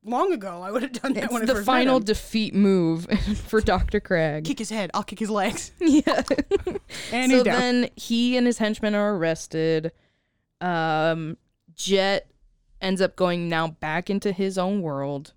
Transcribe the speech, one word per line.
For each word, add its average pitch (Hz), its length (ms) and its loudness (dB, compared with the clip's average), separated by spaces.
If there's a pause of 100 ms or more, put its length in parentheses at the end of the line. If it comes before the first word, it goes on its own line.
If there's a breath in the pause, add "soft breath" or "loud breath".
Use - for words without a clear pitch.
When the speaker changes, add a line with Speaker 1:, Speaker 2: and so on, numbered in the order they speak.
Speaker 1:
long 269 300 0
ago, 190 280 -8
I 190 100 -10
would 269 120 -2
have 269 100 -8
done 269 200 -4
that 233 120 -2
Speaker 2:
It's 233 80 -4
Speaker 1:
when 233 100 -2
I - 20 -2
Speaker 2:
the 254 100 2
Speaker 1:
first 202 120 -2
met 262 60 4
Speaker 2:
final 254 240 4
Speaker 1:
him. 226 60 0
Speaker 2:
defeat 214 520 -2
move 175 500 2
<laughs> - 420 -4
for 220 140 0
Doctor 196 380 0
Crag. 156 460 -2
Speaker 1:
Kick 262 140 -6
his 220 100 -8
head. 214 240 -6
I'll 202 100 -4
kick - 160 -14
his 214 100 -4
legs. 208 460 -2
Speaker 2:
<laughs> - 40 -20
Yeah. 311 420 6 (880 loud breath)
Speaker 1:
And 254 200 2
Speaker 2:
So 254 60 8
Speaker 1:
he's 247 60 8
down. 233 160 4
Speaker 2:
then 247 360 2
he 240 420 0
and 247 100 4
his 240 100 2
henchmen 214 380 0
are 208 200 0
arrested. 160 760 -2 (720)
Um, 160 760 -2 (380)
Jet 190 540 0 (520)
ends 190 200 -2
up 185 140 0
going 175 340 -2
now 165 180 -2
back 160 420 -6
into 196 220 -2
his 190 260 -4
own 190 240 -2
world. 143 560 -8